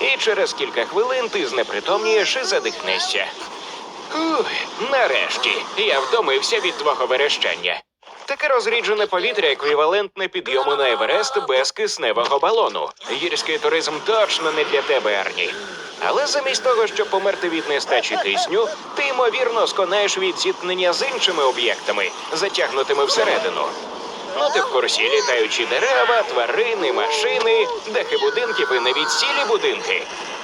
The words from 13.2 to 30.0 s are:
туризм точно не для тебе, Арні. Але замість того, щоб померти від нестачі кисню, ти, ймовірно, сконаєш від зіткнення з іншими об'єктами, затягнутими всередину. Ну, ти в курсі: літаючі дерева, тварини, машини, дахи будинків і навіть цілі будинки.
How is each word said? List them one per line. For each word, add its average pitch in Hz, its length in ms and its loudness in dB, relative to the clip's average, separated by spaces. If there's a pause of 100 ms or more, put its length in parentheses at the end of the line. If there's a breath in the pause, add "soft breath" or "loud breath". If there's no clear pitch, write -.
туризм 151 360 0 (120)
точно 196 460 2
не 151 120 0
для 139 180 2
тебе, 110 340 2
Арні. 90 380 -2 (520)
Але 226 220 2
замість 269 360 -2
того, 233 240 4
щоб 202 220 -2
померти 190 400 0
від 160 200 -2
нестачі - 540 0
кисню, 214 440 2 (280)
ти, 285 120 -2
ймовірно, 240 600 2
сконаєш 196 500 0
від 185 220 -2
зіткнення 180 540 0
з 214 200 -2
іншими 175 300 0
об'єктами, 104 680 0 (220)
затягнутими 143 720 0
всередину. 95 600 0 (720)
Ну, 294 160 2
ти - 80 2
в 466 100 -2
курсі: 117 380 2
літаючі 123 560 2
дерева, 233 580 2
тварини, 185 680 0
машини, 453 760 2 (200)
дахи - 300 -2
будинків 208 600 0
і - 20 2
навіть 139 320 0
цілі 277 360 0
будинки. 190 540 0 (420)